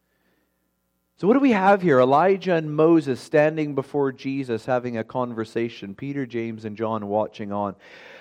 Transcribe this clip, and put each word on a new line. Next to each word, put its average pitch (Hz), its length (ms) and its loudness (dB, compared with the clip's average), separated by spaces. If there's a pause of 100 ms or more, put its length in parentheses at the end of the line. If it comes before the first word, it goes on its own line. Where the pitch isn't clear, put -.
(1160)
So 170 100 -4
what 226 80 6
do 277 60 2
we 269 120 4
have 196 300 4
here? 139 180 6
Elijah 170 540 2
and 156 200 -2
Moses 156 460 4
standing 151 540 0
before 139 360 -2
Jesus 127 540 -6
having 123 320 -2
a 110 80 -4
conversation. 117 920 -6
Peter, 139 300 -8
James, 113 400 -8
and 104 140 -10
John 110 300 -4
watching 104 440 -4
on. 101 240 -4 (440)